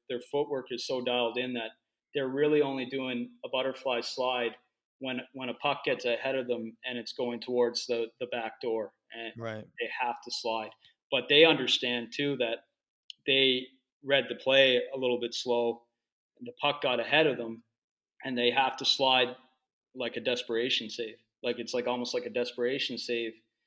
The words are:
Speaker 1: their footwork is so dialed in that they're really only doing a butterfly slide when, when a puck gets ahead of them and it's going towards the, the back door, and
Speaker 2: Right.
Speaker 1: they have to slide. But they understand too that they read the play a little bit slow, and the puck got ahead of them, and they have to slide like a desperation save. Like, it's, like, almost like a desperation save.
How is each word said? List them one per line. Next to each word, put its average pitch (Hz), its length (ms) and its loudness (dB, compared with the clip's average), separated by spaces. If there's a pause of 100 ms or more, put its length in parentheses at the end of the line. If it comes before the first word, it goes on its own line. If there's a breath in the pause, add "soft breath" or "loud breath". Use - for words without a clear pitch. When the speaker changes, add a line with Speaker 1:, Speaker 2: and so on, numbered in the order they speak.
Speaker 1:
their 123 100 -4
footwork 143 520 -4
is 120 140 -4
so 131 160 -2
dialed 120 360 0
in 127 160 -2
that 113 180 -6 (420)
they're 135 140 -2
really 147 340 4
only 135 240 -2
doing 127 600 -4
a 123 40 -12
butterfly 127 520 -2
slide 123 560 -2 (420)
when, 127 220 -6 (120)
when 131 160 -8
a 117 40 -6
puck 143 320 -4
gets 127 200 0
ahead 127 300 0
of 127 120 -2
them 113 360 -4
and 123 140 -6
it's 113 160 -8
going 120 260 -4
towards 123 460 0
the, 117 220 -2 (120)
the 120 80 -6
back 117 320 -6
door, 113 340 -4 (200)
and 113 220 -10
Speaker 2:
Right. 110 340 -8 (100)
Speaker 1:
they 120 80 -2 (100)
have 120 260 -2
to 120 80 -12
slide. 113 400 -4 (400 soft breath)
But 127 180 0
they 147 160 10
understand 123 680 2
too 143 240 -2
that 117 280 -4 (600)
they 131 420 4 (360)
read 135 260 4
the 120 60 -6
play 131 480 6 (100)
a 135 40 -6
little 123 220 0
bit 120 140 -4
slow, 117 500 0 (540)
and 120 100 -16
the 120 60 -12
puck 143 280 -2
got 123 180 2
ahead 143 280 4
of 123 100 0
them, 117 260 -8 (600)
and 131 140 -4
they 120 140 4
have 131 260 0
to 127 80 -6
slide 127 500 2 (600)
like 123 220 -4
a 117 40 -4
desperation 120 680 -2
save. 110 280 -10 (260)
Like, 123 160 -2
it's, 117 140 -8
like, 123 140 -2
almost 123 260 -2
like 123 120 -4
a 120 40 -8
desperation 123 680 -2
save. 117 360 -4 (340)